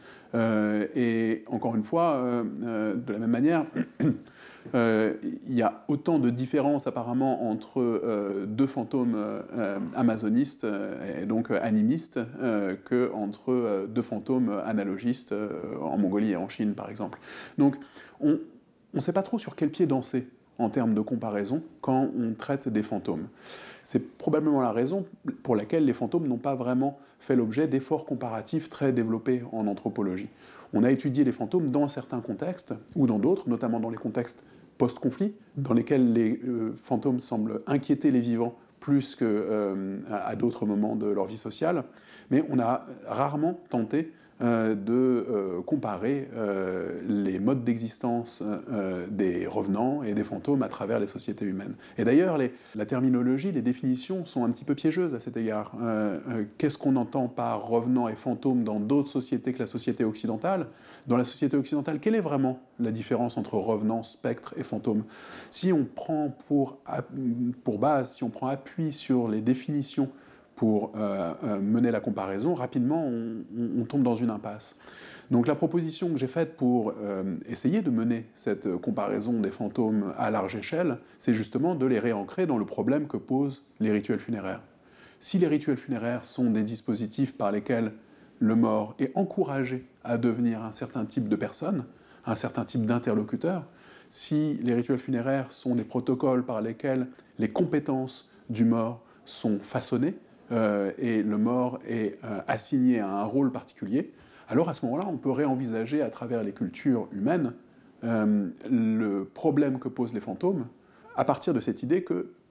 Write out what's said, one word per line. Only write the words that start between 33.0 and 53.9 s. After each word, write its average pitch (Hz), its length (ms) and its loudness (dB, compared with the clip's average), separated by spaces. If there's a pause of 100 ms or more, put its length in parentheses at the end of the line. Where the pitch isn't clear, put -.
dans 110 100 4
d'autres, 165 300 2
notamment 117 320 0
dans 113 100 -2
les 113 60 -6
contextes 117 480 -6 (340)
post-conflit, 139 560 0 (220)
dans 131 180 0
lesquels 120 380 4
les, 113 340 2
euh, 113 300 -2
fantômes 127 420 0
semblent 107 480 -2
inquiéter 143 460 2
les 123 80 6
vivants 117 340 0 (240)
plus - 380 2
que, - 80 0
euh, 101 720 0 (100)
à, 104 200 -2
à 110 80 -4
d'autres 110 300 0
moments 107 280 2
de 107 120 -2
leur 101 200 2
vie 110 100 -8
sociale, 160 460 0 (480)
mais 147 180 4
on 127 120 2
a 120 260 0 (200)
rarement 143 520 0 (120)
tenté, 135 420 -2 (300)
euh, 113 320 2
de, 104 180 -2
euh, 117 680 2
comparer, 120 720 -2
euh, 95 720 -2
les 98 320 0
modes 123 240 2
d'existence, 117 800 -2
euh, 98 640 -4
des 95 380 0
revenants 110 560 0
et 107 100 -2
des 104 120 0
fantômes 127 400 0
à - 40 -4
travers 113 300 -2
les 101 80 0
sociétés - 380 -6
humaines. 101 300 -4 (240)
Et - 60 2
d'ailleurs, 151 320 6
les, 127 160 2 (220)
la 107 100 -2
terminologie, 127 680 2
les 135 100 0
définitions 127 640 -2